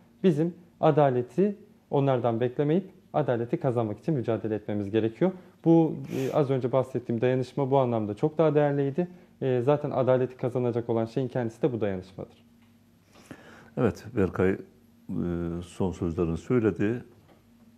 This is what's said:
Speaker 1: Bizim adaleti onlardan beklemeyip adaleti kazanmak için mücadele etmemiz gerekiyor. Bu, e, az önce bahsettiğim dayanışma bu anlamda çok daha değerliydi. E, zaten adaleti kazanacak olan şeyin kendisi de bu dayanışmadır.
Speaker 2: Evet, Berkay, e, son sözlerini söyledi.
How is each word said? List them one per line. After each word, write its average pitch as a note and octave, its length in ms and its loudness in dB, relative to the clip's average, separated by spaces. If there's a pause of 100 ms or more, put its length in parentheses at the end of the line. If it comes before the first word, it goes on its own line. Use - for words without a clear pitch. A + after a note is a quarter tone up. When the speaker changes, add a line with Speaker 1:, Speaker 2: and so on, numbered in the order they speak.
(240)
Speaker 1:
Bizim E3+ 300 2 (260)
adaleti D3+ 760 2 (340)
onlardan B2+ 500 2
beklemeyip D3 500 0 (240)
adaleti B2+ 440 -2
kazanmak A2+ 420 -2
için E3 140 -2
mücadele A2+ 420 -2
etmemiz G#2 360 -4
gerekiyor. A2+ 400 0 (340)
Bu, E3 300 6 (220)
e, C3 160 -2
az C#3 160 2
önce B2+ 220 0
bahsettiğim A#2+ 500 -2
dayanışma C3 500 0
bu C#3 60 4
anlamda A2+ 360 0
çok D3+ 240 -2
daha D#3 180 4
değerliydi. C#3+ 520 0 (340)
E, B2+ 200 2
zaten C#3+ 300 2
adaleti B2+ 460 2
kazanacak A#2+ 520 -2
olan A2+ 160 0
şeyin C3 220 -4
kendisi A#2+ 340 -4
de B2+ 120 0
bu A2 80 -4
dayanışmadır. F#2+ 640 -8 (1300)
Speaker 2:
Evet, - 280 0 (100)
Berkay, F#2 360 0
e, - 60 -2 (1080)
son F#2 260 -4
sözlerini E2 460 -2
söyledi. A2 680 0 (760)